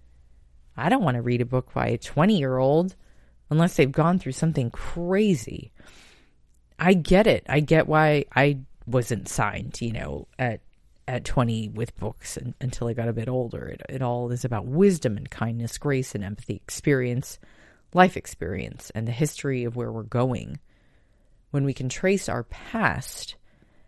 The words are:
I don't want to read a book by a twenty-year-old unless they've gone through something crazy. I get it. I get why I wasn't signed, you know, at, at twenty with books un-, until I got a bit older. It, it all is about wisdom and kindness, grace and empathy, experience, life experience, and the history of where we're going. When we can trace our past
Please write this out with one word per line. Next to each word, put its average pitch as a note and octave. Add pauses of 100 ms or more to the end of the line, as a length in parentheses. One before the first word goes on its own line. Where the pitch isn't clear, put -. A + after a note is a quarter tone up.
(760)
I C#3
don't C4
want C3+
to A#2+
read B2
a A#2+
book B2+
by B2+
a A#2
twenty-year-old D3 (540)
unless D#3+
they've C3+
gone E3
through C3
something D3+
crazy. F#3 (1080)
I F3
get F3+
it. A#2
I D3
get D#3
why D3+ (100)
I C#3 (280)
wasn't A#2+
signed, A2+
you A2+
know, D2 (100)
at, A#2+ (480)
at B2+
twenty A2+
with A2
books -
un-, B2
until B2
I A#2
got A#2
a A#2
bit A2+
older. B2+
It, -
it C3
all A#2+
is A#2+
about A#2
wisdom D3
and -
kindness, A#2
grace C3+
and G2+
empathy, -
experience, B2+ (520)
life F#3
experience, -
and A2+
the A#2+
history C3+
of A#2+
where A#2
we're A2
going. B2 (920)
When C#3
we C#3
can C3
trace F#3
our A#2+
past - (540)